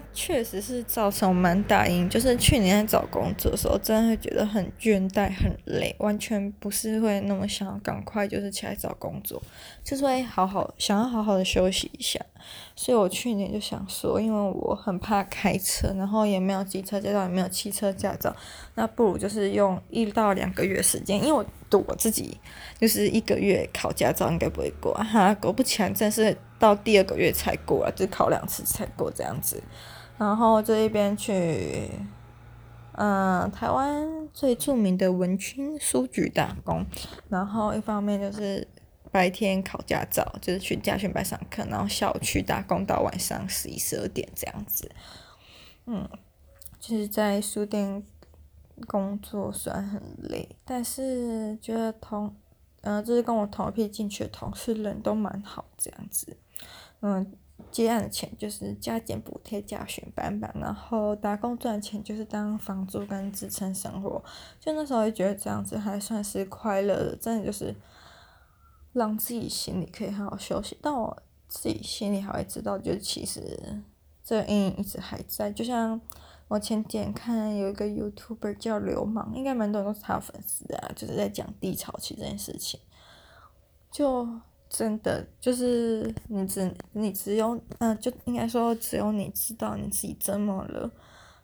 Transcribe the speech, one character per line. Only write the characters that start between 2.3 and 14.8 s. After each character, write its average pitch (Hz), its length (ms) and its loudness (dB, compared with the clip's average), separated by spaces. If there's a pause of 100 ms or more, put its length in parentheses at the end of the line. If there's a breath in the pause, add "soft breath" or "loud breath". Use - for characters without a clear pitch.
去 254 220 6
年 202 260 6
在 220 60 -2
找 - 160 6
工 - 280 0
作 - 140 0
的 - 80 2
时 - 100 0
候， 196 120 4
真 220 240 4
的 226 60 6
会 220 80 4
觉 - 140 -6
得 - 140 2
很 202 340 0
倦 196 300 4
怠、 196 240 2
很 190 180 2 (140)
累， - 320 0
完 208 220 2
全 202 340 -2
不 - 160 -8
是 220 300 0
会 214 220 4
那 202 120 2
么 202 140 0
想 202 200 -4
要 202 120 -6
赶 196 240 -4
快 208 240 -2
就 202 120 -4
是 202 120 -4
起 - 160 -6
来 202 80 -4
找 - 240 -6
工 - 240 -8
作， - 180 -8 (420 loud breath)
就 277 140 -4
是 269 60 0
会 262 180 4
好 220 240 0
好， 190 320 -2
想 202 220 2
要 240 80 4
好 233 160 0
好 208 120 4
的 185 80 4
休 185 280 4
息 - 260 -2
一 - 40 -12
下。 - 220 -2 (520 loud breath)
所 - 180 2
以 240 40 8
我 190 120 6
去 233 240 -2
年 202 180 0
就 214 80 -2
想 - 300 -6
说， - 320 0
因 220 120 2
为 208 60 2
我 - 360 0
很 185 240 -2